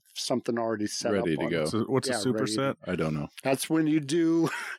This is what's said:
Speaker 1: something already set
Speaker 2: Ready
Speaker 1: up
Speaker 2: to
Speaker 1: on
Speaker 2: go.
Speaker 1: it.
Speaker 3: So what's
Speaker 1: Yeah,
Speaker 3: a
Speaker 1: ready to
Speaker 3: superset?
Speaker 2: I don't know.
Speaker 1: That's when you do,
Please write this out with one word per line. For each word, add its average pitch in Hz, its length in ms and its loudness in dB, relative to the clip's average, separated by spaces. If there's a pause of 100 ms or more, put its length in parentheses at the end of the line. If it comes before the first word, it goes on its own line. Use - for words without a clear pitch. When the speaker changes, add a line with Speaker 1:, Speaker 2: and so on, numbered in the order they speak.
(140)
Speaker 1:
something 120 460 -2
already 113 280 -2
set 110 260 -2
Speaker 2:
Ready 92 200 2
Speaker 1:
up 73 60 2
Speaker 2:
to 82 60 0
Speaker 1:
on 80 60 0
Speaker 2:
go. 82 120 2
Speaker 1:
it. 78 60 0
Speaker 3:
So 107 180 0
what's 127 220 0
Speaker 1:
Yeah, 117 140 0
Speaker 3:
a 127 80 2
Speaker 1:
ready 110 240 0
to 120 60 0
Speaker 3:
superset? 135 140 0 (120)
Speaker 2:
I 92 80 0
don't 78 200 0
know. 71 120 -4 (160)
Speaker 1:
That's 135 260 0
when 160 160 2
you 156 140 2
do, 165 500 2 (300)